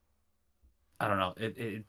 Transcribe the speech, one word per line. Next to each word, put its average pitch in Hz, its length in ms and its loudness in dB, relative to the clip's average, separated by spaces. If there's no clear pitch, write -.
I 113 80 2
don't 98 100 4
know. 92 180 2
It, 110 220 -4
it, 110 300 -4